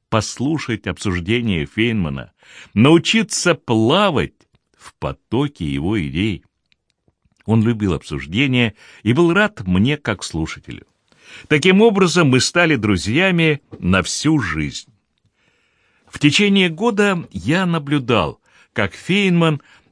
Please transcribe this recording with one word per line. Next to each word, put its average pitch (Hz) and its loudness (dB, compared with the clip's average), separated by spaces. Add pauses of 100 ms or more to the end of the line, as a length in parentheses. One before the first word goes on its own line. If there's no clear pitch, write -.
послушать 123 -4
обсуждение 92 -2
Фейнмана, 85 -4 (420)
научиться 165 2
плавать 131 0 (440)
в - -20
потоке 98 -6
его 78 -2
идей. 82 -4 (1040)
Он 110 2
любил 107 0
обсуждения 101 -2 (300)
и 113 2
был 165 4
рад 202 -2
мне 104 2
как - -6
слушателю. - -8 (600)
Таким 185 4
образом, 185 4
мы 127 4
стали 165 2
друзьями 143 0 (180)
на 92 2
всю 151 0
жизнь. 78 -6 (1160)
В - -18
течение 190 0
года 196 -4
я 143 -4
наблюдал, 139 -2 (320)
как 101 -4
Фейнман 170 0 (300)